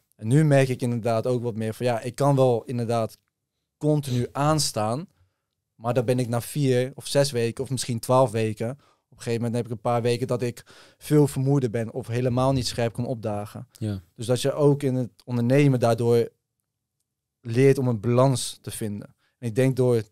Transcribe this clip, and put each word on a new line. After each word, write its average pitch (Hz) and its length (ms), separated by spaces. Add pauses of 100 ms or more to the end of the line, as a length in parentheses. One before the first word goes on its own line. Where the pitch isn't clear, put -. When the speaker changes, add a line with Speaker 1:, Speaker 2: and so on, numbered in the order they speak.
(160)
Speaker 1:
En 110 120
nu 143 180
merk 139 220
ik 127 140
inderdaad 117 460
ook 123 160
wat 120 120
meer 110 180
van, - 120
ja, 117 160
ik 123 140
kan 139 200
wel 127 300
inderdaad 117 520 (600)
continu 143 540
aanstaan, 139 760 (680)
maar 117 180
dan 120 120
ben 127 140
ik 127 80
na 117 140
vier 131 540
of - 120
zes 139 240
weken 117 320
of 117 60
misschien 120 300
twaalf 131 320
weken, 113 380 (400)
op - 80
een - 60
gegeven 117 180
moment 117 140
heb 120 100
ik 113 60
een 120 200
paar 117 100
weken 120 260
dat 123 140
ik 123 220 (340)
veel 147 300
vermoeider 135 420
ben 113 240
of 123 140
helemaal 127 440
niet 131 160
scherp 117 260
kan 120 120
opdagen. 104 680
Speaker 2:
Ja. 104 300 (140)
Speaker 1:
Dus 117 100
dat 120 160
je 139 120
ook 143 300
in 131 120
het 127 140 (160)
ondernemen 127 540
daardoor 117 500 (1120)
leert 131 360
om 127 100
een 120 120
balans 120 640
te 117 100
vinden. 104 440 (220)
En 123 100
ik 107 80
denk 131 200
door 123 360